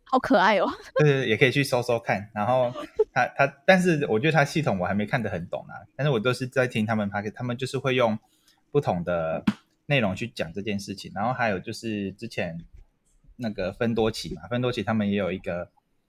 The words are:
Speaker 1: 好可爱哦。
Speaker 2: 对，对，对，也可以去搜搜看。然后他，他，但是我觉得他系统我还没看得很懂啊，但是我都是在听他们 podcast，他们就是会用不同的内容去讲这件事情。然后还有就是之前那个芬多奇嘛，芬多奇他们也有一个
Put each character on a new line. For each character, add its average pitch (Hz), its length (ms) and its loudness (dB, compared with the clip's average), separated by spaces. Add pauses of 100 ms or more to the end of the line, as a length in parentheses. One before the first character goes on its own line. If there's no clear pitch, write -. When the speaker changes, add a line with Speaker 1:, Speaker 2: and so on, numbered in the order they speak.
Speaker 1:
好 - 120 0
可 254 220 4
爱 190 180 4
哦。 175 100 2 (280)
Speaker 2:
对， - 80 6
对， 139 180 6
对， 123 80 0
也 107 80 4
可 143 80 8
以 123 60 4
去 139 120 2
搜 123 200 0
搜 117 160 0
看。 101 340 -2
然 104 140 -2
后 127 260 2 (400)
他， 120 140 2
他， - 180 2 (180)
但 185 160 6
是 170 280 2
我 110 120 2
觉 147 80 2
得 135 40 4
他 147 120 4
系 147 200 0
统 101 160 0
我 87 80 0
还 95 80 -2
没 104 100 0
看 123 160 -2
得 107 80 -6
很 90 180 -6
懂 - 200 -8
啊， - 180 -16 (100)
但 131 80 -4
是 151 60 2
我 123 100 2
都 123 140 2
是 127 140 -4
在 127 200 2
听 117 160 -2
他 110 120 0
们 104 160 -2
podcast， 104 220 -4
他 - 100 -10
们 123 120 -4
就 127 120 -6
是 135 100 -8
会 127 160 -2
用 117 240 2 (540)
不 147 100 2
同 90 220 -2
的 80 400 -2 (420)
内 143 140 2
容 98 140 0
去 120 140 -6
讲 - 240 -8
这 101 100 -8
件 101 160 -4
事 101 160 -10
情。 90 220 -12
然 98 100 -4
后 123 60 -2
还 123 180 -2
有 95 100 -2
就 113 120 -10
是 104 400 -6
之 117 160 -14
前 87 320 -6 (800)
那 117 120 -6
个 95 220 -4
芬 117 240 -2
多 110 160 4
奇 78 220 -8
嘛， - 160 -14
芬 120 120 -2
多 123 100 0
奇 120 120 -4
他 110 100 0
们 107 160 2
也 101 60 2
有 95 160 0
一 95 60 -4
个 87 320 -8 (400)